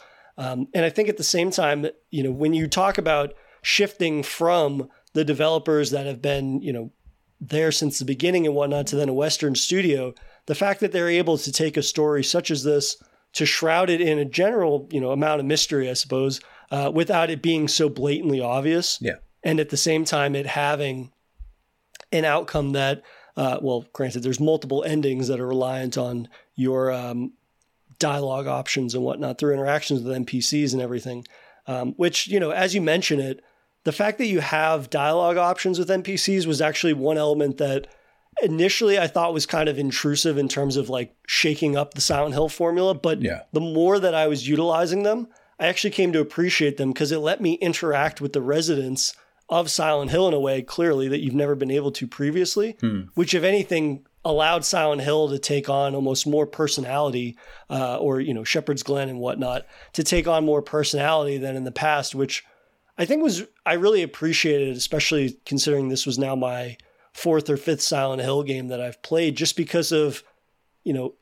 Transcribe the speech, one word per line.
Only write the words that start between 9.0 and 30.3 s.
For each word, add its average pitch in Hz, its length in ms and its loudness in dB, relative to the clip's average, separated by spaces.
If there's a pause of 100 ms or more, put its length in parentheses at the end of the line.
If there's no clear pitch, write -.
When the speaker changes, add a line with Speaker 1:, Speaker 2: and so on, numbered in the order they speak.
Speaker 1:
a 127 40 -2
Western 147 400 0
studio, 143 600 0 (320)
the 151 80 -2
fact 196 260 0
that 196 120 0
they're 170 180 2
able 170 260 4
to 143 160 -4
take 156 240 0
a 147 60 2
story 151 420 2
such 170 260 0
as 135 140 -2
this 147 320 2 (380)
to 156 100 0
shroud 170 460 2
it 170 100 2
in 156 180 2
a 147 60 0
general, 165 640 2
you 143 100 -2
know, 127 100 0
amount 147 300 2
of 135 60 -4
mystery, 143 440 0
I 127 40 -6
suppose, 135 460 -2 (300)
uh, 139 240 -2
without 165 340 2
it 151 140 -6
being 160 260 2
so 156 220 2
blatantly 143 500 0
obvious. 139 640 0
Speaker 2:
Yeah. 113 140 -4 (260)
Speaker 1:
And 160 180 2
at 151 80 -2
the 147 80 -4
same 160 300 2
time, 143 280 0
it 139 120 -4
having 143 640 -2 (1000)
an 160 140 2
outcome 147 480 0
that, 139 300 0 (340)
uh, 131 260 0
well, 123 300 -2
granted, 127 300 -4
there's 127 180 -2
multiple 147 440 0
endings 135 440 -2
that 127 120 -2
are 127 60 -4
reliant 131 520 -2
on 123 300 -6 (260)
your, 131 360 0
um, 123 420 -6 (640)
dialogue 139 500 -2
options 131 480 -2
and 127 80 -2
whatnot 131 340 -4
through 147 160 2
interactions 139 480 0
with 127 100 -6
N 127 120 -4
P 123 160 -4